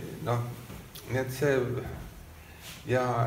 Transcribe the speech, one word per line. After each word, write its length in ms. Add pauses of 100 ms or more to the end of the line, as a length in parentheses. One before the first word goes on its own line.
(220)
Noh, 200 (600)
nii 160
et 140
see, 240 (1300)
ja, 180 (240)